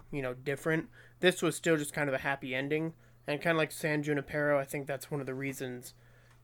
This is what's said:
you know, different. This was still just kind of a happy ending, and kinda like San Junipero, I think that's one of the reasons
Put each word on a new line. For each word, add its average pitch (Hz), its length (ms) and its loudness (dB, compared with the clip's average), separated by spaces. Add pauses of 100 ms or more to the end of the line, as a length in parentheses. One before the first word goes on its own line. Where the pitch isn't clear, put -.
(100)
you 151 100 -4
know, 127 140 -4
different. 143 560 -2 (300)
This 180 200 6
was 160 160 2
still 165 220 4
just 147 160 -4
kind 143 160 0
of 131 40 2
a 131 40 0
happy 139 360 -2
ending, 156 380 0 (340)
and 147 140 -2
kinda 165 160 2
like 156 160 0
San 151 300 0
Junipero, 147 560 2
I 135 60 0
think 139 220 -6
that's 139 240 -6
one 147 100 -4
of 131 60 -6
the 131 80 -4
reasons 131 600 -6 (500)